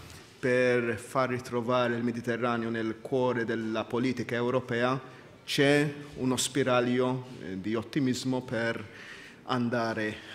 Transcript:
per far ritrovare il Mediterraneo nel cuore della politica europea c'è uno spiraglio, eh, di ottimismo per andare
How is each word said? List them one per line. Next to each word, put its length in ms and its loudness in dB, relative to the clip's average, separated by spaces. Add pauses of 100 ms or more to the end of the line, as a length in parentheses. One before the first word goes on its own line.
(400)
per 580 2
far 320 0
ritrovare 680 0
il 60 -2
Mediterraneo 680 -2
nel 300 -2
cuore 440 0
della 400 -2
politica 500 -2
europea 680 0 (440)
c'è 480 6 (240)
uno 200 0
spiraglio, 880 2 (160)
eh, 180 -8
di 140 -2
ottimismo 680 0
per 420 -2 (600)
andare 720 0 (180)